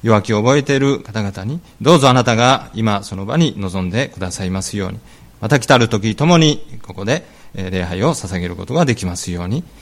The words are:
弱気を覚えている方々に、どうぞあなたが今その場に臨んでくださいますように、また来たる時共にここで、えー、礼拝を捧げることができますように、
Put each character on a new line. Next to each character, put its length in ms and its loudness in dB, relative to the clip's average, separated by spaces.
弱 200 4
気 100 -2
を 100 2
覚 140 4
え 60 2
て 140 0
い 40 2
る 200 0
方 220 -6
々 220 -6
に、 160 -6
ど 140 8
う 20 8
ぞ 100 6
あ 60 6
な 100 4
た 120 2
が 380 2
今 280 0
そ 140 -10
の 100 -8
場 100 -2
に 220 2
臨 280 -4
ん 40 -4
で 180 -2
く 120 -12
だ 100 -6
さ 140 -8
い 60 -2
ま 120 -4
す 160 -6
よ 100 -4
う 40 -8
に、 60 -12
ま 80 -2
た 100 4
来 60 -10
た 100 6
る 120 4
時 260 -2
共 240 4
に 440 0
こ 120 -14
こ 100 -10
で、 220 -2
え 140 -8
ー、 20 -8
礼 140 -2
拝 200 -4
を 100 0
捧 260 -6
げ 80 -4
る 80 -8
こ 100 -10
と 80 -6
が 100 2
で 100 0
き 120 -6
ま 100 -6
す 140 -8
よ 140 -4
う 40 -6
に、 160 -4